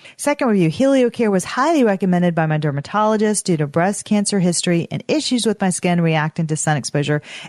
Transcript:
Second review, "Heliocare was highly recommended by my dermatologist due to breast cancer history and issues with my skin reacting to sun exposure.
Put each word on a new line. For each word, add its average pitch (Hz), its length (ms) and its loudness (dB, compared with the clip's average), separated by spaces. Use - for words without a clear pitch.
Second 285 320 -2
review, 185 220 2
"Heliocare 240 600 2
was 185 140 0
highly 285 400 2
recommended 180 500 2
by 160 120 0
my 156 120 0
dermatologist 208 880 0
due 175 120 2
to 151 100 -2
breast 175 360 -2
cancer 208 360 0
history 170 500 0
and - 160 -8
issues 254 400 -2
with 208 140 -2
my 190 100 2
skin 175 300 0
reacting 160 480 0
to 156 80 -2
sun 156 200 -2
exposure. 143 460 -2